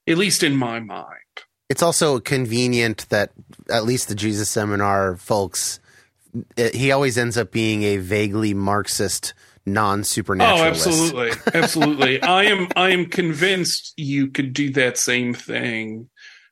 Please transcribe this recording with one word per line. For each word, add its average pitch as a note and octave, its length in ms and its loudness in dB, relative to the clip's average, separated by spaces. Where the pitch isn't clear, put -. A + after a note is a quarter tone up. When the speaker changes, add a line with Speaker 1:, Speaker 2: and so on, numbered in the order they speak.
Speaker 1:
at E3 100 2
least F#3 260 0
in C#3+ 140 2
my A#2 240 -2
mind. F#2+ 260 -12
Speaker 2:
It's C#3 140 -2
also D#3 380 2
convenient A#2+ 880 0
that G#2 200 2
at A2 140 0
least B2 240 0
the G#2 60 -6
Jesus G#2 340 -2
Seminar G2+ 680 0
folks, - 640 -2
eh, A#2 160 2
he C3+ 200 2
always C3+ 260 2
ends A#2+ 180 0
up A2+ 160 -2
being A2 300 2
a G2+ 160 2
vaguely G#2 560 0
Marxist G2 800 -2
non-supernaturalist. A2 1200 2
Speaker 1:
Oh, F3 40 2
absolutely. D#3 400 0
Speaker 2:
<laughs> - 60 -
Speaker 1:
Absolutely. C#3+ 640 2
I F#3 220 4
am, F#3+ 320 2
I F#3 140 4
am F3+ 160 2
convinced F3 880 -2
you C#3 320 -2
could C3+ 240 -4
do C#3+ 200 -2
that B2+ 260 0
same B2 360 0
thing A#2 760 -8